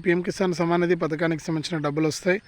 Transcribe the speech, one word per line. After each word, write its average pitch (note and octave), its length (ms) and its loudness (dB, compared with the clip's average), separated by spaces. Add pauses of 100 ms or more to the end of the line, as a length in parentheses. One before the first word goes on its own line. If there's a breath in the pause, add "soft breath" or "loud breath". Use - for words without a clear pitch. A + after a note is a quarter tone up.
పీఎం F3 220 2
కిసాన్ F#3 320 0
సమానిధి F3 460 2
పథకానికి D#3+ 420 -2
సంబంధించిన D#3+ 400 -4
డబ్బులు D3+ 260 0
వస్తాయి? F#3+ 360 0